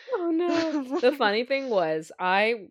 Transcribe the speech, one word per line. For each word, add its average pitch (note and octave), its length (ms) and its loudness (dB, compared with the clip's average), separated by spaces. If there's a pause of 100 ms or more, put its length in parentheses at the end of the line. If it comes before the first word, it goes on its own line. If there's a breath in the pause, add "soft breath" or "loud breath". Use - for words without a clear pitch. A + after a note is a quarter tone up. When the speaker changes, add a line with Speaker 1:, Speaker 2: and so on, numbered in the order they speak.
(140 loud breath)
Speaker 1:
Oh, E4+ 180 0
no. D#4+ 680 0
Speaker 2:
<laughs> - 20 -6
Speaker 1:
The B3 100 4
funny A#3 340 0
thing C4+ 240 -2
was, D#3+ 500 0
I G3+ 520 2